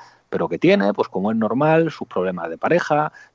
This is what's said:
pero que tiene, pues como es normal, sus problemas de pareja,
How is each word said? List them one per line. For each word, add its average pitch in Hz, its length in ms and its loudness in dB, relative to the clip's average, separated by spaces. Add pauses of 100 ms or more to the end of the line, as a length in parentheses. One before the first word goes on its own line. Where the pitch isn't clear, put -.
(280)
pero 170 200 -2
que 170 100 -6
tiene, 196 340 2
pues - 160 -2
como 98 220 -2
es 156 60 0
normal, 156 540 2
sus - 180 -12
problemas 92 420 -4
de - 80 -10
pareja, 156 540 0 (220)